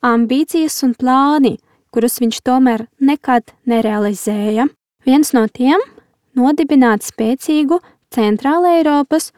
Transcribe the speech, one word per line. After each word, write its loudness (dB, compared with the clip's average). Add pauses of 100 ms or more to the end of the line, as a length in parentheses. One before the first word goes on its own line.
ambīcijas -2
un 0
plāni, 0 (360)
kurus -2
viņš -4
tomēr 0
nekad -2
nerealizēja. -2 (400)
Viens 2
no 2
tiem – 0 (580)
nodibināt 2
spēcīgu -2 (340)
Centrāleiropas 0